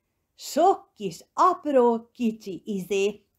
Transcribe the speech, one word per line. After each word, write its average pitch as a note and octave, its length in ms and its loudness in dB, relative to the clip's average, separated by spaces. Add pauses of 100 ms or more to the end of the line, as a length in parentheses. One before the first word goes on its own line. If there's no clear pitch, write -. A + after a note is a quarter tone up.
(360)
Sok - 600 0
kis, F#3+ 380 -12
apró, C4+ 800 2
kicsi A3 520 -6
izé. G3+ 600 -4 (140)